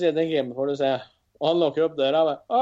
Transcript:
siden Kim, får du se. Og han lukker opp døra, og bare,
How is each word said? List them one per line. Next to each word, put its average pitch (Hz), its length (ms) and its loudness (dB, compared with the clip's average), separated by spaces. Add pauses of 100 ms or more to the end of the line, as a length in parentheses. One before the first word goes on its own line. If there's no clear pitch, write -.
siden 160 260 0
Kim, 131 240 -2
får 135 160 -4
du 143 140 -4
se. 135 80 2 (500)
Og 147 80 0
han 170 140 2
lukker 156 240 0
opp 156 100 -6
døra, 139 240 2
og 160 80 2
bare, 139 160 -8 (160)